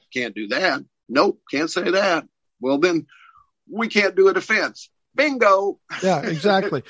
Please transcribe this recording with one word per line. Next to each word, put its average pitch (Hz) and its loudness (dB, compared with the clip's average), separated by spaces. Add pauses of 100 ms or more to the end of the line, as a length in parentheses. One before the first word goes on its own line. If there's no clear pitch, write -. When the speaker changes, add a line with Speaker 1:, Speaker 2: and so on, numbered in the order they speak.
(140)
Speaker 1:
Can't 120 -6
do 104 -8
that. 170 -2 (240)
Nope, 151 0 (100)
can't 156 -4
say 175 -2
that." 185 0 (360)
Well, 135 -2
then 165 0 (640)
we 220 -6
can't 202 0
do 190 6
a 185 4
defense. 180 -4 (220)
Bingo. 214 2 (220)
Speaker 2:
Yeah, 180 0
exactly. 180 -2